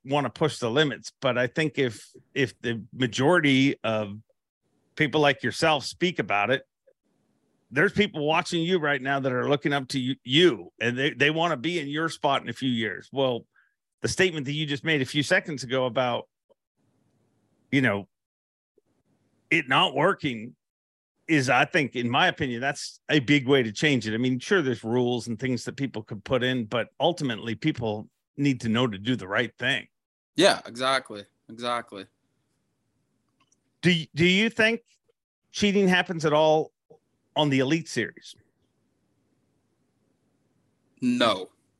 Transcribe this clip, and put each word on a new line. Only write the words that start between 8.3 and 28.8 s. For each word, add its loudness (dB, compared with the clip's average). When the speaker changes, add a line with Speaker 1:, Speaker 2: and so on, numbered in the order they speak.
Speaker 1:
you 2
right 0
now -2
that -2
are -2
looking 0
up -4
to -4
you, -2
you, 2
and 0
they, 0
they 2
wanna 0
be -4
in -8
your -4
spot 0
in -12
a -6
few -4
years. -4
Well, -2
the -2
statement 0
that -6
you -4
just -4
made 0
a -2
few -2
seconds -2
ago -2
about, -2
you 4
know, 0
it 0
not 2
working -2
is, 2
I 6
think, -2
in -2
my 2
opinion, -4
that's -8
a 4
big 2
way 4
to -6
change 0
it. -4
I -2
mean, 0
sure, 0
there's -4
rules -2
and -8
things -4
that -10
people -6
could -12
put -2
in, -2
but -4
ultimately -2
people -4
need 0
to -6
know 2